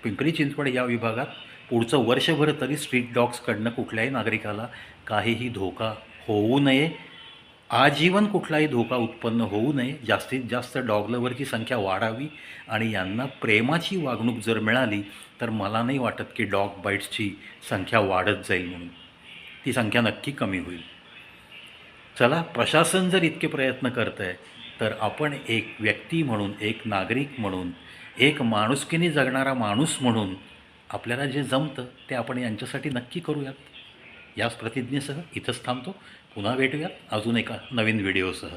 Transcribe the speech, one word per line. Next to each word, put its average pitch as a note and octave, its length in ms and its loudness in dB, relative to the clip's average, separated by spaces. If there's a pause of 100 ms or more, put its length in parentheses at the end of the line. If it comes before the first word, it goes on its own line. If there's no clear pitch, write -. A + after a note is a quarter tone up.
पिंपरी C3 280 0
चिंचवड C#3+ 360 0
या B2+ 160 2
विभागात A#2 420 0 (440)
पुढचं A#2 280 4
वर्षभर C#3+ 540 4 (100)
तरी C3+ 160 -2
स्ट्रीट B2 360 0
डॉग्सकडनं A#2 560 0
कुठल्याही A#2 400 -2
नागरिकाला A2 580 -2 (400)
काहीही A2 420 0
धोका G#2+ 440 -4 (340)
होऊ A2+ 320 4
नये, C#3+ 540 2 (560)
आजीवन D3+ 560 6
कुठलाही D#3 420 2
धोका A#2+ 280 2
उत्पन्न A#2 460 0
होऊ A2 320 2
नये. C3 200 0 (140)
जास्तीत A2+ 420 0
जास्त A#2+ 280 -4
डॉग G#2+ 320 0
लव्हरची A#2+ 360 -2
संख्या A#2 320 -2
वाढावी A2 500 0 (400)
आणि A2 240 0
यांना G2+ 340 -2
प्रेमाची C#3 720 2
वागणूक A#2+ 420 0
जर A2 200 0
मिळाली A2 420 2 (400)
तर A#2 80 -4
मला A2 340 -2
नाही C3+ 140 0
वाटत A#2 400 -2
की - 60 0
डॉग G2 260 2 (140)
बाईट्सची G2+ 460 -2 (400)
संख्या A2 300 2
वाढत F#2+ 500 2
जाईल F2+ 200 0
म्हणून, F2 180 -12 (800)
ती B2 80 -2
संख्या A#2+ 280 2
नक्की A2+ 300 -2
कमी G2 280 -2
होईल. E2+ 220 -10 (1400)
चला, C3+ 220 6
प्रशासन E3 680 2
जर F3+ 140 2
इतके D#3+ 240 0
प्रयत्न C3 420 0
करतंय G2+ 460 -4 (440)
तर A2 200 0
आपण C#3+ 340 -2 (140)
एक A2+ 320 -2
व्यक्ती A2+ 440 0
म्हणून, G#2 280 0 (100)
एक G#2+ 240 -4
नागरिक G#2+ 540 -2
म्हणून, F#2 320 -4 (480)
एक C#3+ 220 6
माणुसकीने C3 680 2
जगणारा C3+ 420 2
माणूस B2 480 0
म्हणून A2 340 2 (540)
आपल्याला A#2+ 360 -4
जे C#3 180 -2
जमतं C3 420 0 (240)
ते C3+ 60 -4
आपण B2 220 -4
यांच्यासाठी B2 520 -4
नक्की C3 300 -6
करूयात. D3 340 -4 (840)
याच A#2 180 -2
प्रतिज्ञेसह C3 640 -4 (160)
इथंच - 300 -6
थांबतो. C3 300 -6 (400)
पुन्हा G#2+ 200 -2
भेटूयात D3 340 0 (220)
अजून A2+ 260 0
एका A2 200 -2 (140)
नवीन A2 300 2
व्हिडिओसह. F#2 560 0